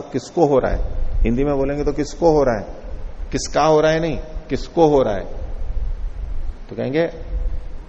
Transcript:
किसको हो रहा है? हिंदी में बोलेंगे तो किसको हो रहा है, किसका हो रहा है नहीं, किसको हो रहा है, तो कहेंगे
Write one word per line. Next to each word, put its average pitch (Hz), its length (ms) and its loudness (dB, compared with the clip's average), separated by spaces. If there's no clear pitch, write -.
किसको 139 340 2
हो 160 120 4
रहा 95 140 2
है? - 500 2
हिंदी 120 220 4
में 143 120 0
बोलेंगे 143 280 0
तो 147 80 0
किसको 151 400 2
हो 151 100 6
रहा 120 160 2
है, - 760 -8
किसका 143 320 0
हो 156 160 6
रहा 156 120 4
है 160 80 2
नहीं, 156 180 -2
किसको 160 380 2
हो 143 140 6
रहा 110 120 0
है, 92 100 -4
तो - 80 -10
कहेंगे 131 280 0